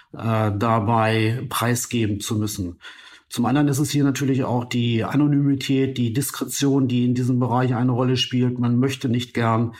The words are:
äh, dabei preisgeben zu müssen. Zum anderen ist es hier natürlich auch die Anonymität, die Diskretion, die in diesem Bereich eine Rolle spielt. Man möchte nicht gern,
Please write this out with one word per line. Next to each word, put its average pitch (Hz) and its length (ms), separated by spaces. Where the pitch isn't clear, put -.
äh, 110 440
dabei 110 920
preisgeben 117 720
zu - 160
müssen. 104 420
Zum - 180
anderen 143 220
ist 135 100
es 147 120
hier 147 120
natürlich 135 400
auch 120 220
die 117 400
Anonymität, 135 920
die 117 160
Diskretion, 135 760
die 123 160
in 123 100
diesem 123 240
Bereich 123 380
eine 127 160
Rolle 127 240
spielt. 123 420
Man 120 220
möchte 135 280
nicht 120 260
gern, 113 460